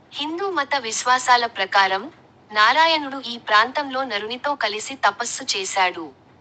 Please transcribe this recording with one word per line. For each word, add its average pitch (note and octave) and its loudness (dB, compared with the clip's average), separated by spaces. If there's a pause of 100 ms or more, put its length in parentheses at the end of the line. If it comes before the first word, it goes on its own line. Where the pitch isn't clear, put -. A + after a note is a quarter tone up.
(140)
హిందూ E4+ -4
మత C#4+ -2
విశ్వాసాల B3 2
ప్రకారం, G3 0 (400)
నారాయణుడు C#4 4 (100)
ఈ A#3 -10
ప్రాంతంలో C4 0
నరునితో B3 -4
కలిసి G#3+ -6
తపస్సు A#3 -2
చేశాడు. F#3 -2 (360)